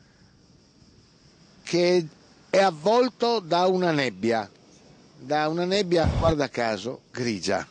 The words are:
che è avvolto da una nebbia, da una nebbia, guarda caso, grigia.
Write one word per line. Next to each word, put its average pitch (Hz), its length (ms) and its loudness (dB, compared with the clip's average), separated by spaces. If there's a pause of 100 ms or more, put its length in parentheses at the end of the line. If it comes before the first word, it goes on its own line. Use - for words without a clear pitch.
(1600)
che 175 440 0 (420)
è 185 100 2
avvolto 220 840 2
da 170 260 0
una 185 260 2
nebbia, 113 580 -2 (680)
da 147 300 -2
una 170 180 -2
nebbia, 180 400 0 (120)
guarda 151 300 0
caso, 113 600 -4
grigia. 98 600 -4